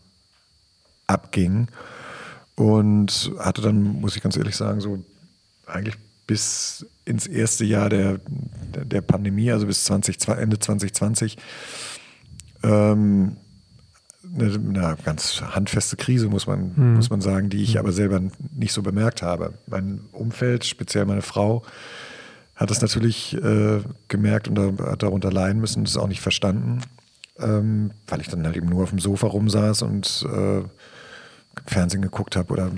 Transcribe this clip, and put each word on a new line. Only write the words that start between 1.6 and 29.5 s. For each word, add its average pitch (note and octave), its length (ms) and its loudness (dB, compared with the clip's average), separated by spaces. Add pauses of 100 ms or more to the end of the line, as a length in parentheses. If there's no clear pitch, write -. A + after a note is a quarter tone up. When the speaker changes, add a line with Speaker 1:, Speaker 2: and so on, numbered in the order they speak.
Speaker 1:
Und G#2 840 4
hatte F#2+ 240 -2
dann, G#2+ 200 4
muss G#2 340 -2
ich - 60 -8
ganz - 140 0
ehrlich G#2 200 -2
sagen, G#2 240 -2
so G2 220 -6 (640)
eigentlich G2+ 300 -6 (300)
bis - 600 -4 (200)
ins A2+ 200 -2
erste A2+ 380 0
Jahr G2+ 240 2
der, G2 320 2 (540)
der, F#2+ 100 -6
der - 160 -2
Pandemie, G2+ 500 2
also G#2+ 160 2
bis G2 180 0
zwanzig, G2 340 0 (100)
Ende G#2+ 300 2
zwanzig G2+ 360 -2
zwanzig, G#2+ 440 0 (1200)
ähm, G#2 760 4 (1000)
eine, A2 180 2
eine G2 480 -2
ganz - 380 -4
handfeste - 560 -2
Krise, B2 320 2
muss G2+ 180 0
man, F#2+ 300 -2
Speaker 2:
Mhm. B2 200 6
Speaker 1:
muss A2+ 120 6
man G#2 140 0
sagen, G2 260 2
die G2+ 140 0
ich A2+ 120 2
Speaker 2:
Mhm. - 60 4
Speaker 1:
aber G2 120 0
selber F#2+ 280 2 (340)
nicht A#2 200 -2
so G#2 80 -2
bemerkt G#2 400 0
habe. F2 320 -2 (120)
Mein G2 340 -6 (120)
Umfeld, A#2+ 540 -2
speziell - 400 -2
meine G2+ 160 0
Frau, A2 400 0 (920)
hat - 160 0
das - 120 2
natürlich, A2 600 0
äh, G#2+ 380 4 (280)
gemerkt G#2+ 400 2
und G#2+ 80 -2
da, G2 160 2 (180)
hat - 120 -2
darunter G2 300 0
leiden F#2+ 300 2
müssen A2 180 -2
und G#2 80 0
es - 80 -2
auch G#2+ 120 0
nicht F#2+ 120 -4
verstanden, A#2+ 640 0 (560)
ähm, G#2+ 540 2 (140)
weil D#2+ 140 -4
ich D2+ 80 -12
dann E2 160 -4
halt E2 140 0
eben E2+ 100 0
nur F2+ 140 2
auf F2+ 80 0
dem G2 80 -2
Sofa G2 300 0
rumsaß G#2 540 2